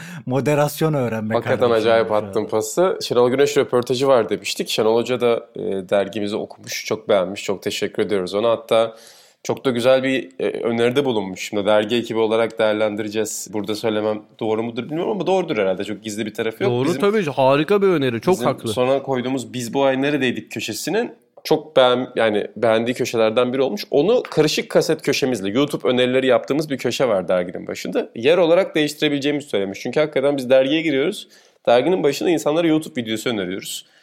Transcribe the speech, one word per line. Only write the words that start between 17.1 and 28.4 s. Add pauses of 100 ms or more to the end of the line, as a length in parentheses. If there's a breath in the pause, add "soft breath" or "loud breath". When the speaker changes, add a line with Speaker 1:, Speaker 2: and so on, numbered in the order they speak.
Speaker 3:
Harika
bir
öneri.
Çok
Speaker 2:
bizim
Speaker 3:
haklı.
Speaker 2:
sonra
koyduğumuz
Biz
Bu
Ay
Neredeydik
köşesinin (320)
çok
beğen-,
yani (100)
beğendiği
köşelerden
biri
olmuş.
Onu
karışık
kaset
köşemizle,
YouTube
önerileri
yaptığımız
bir
köşe
var
derginin
başında.
Yer
olarak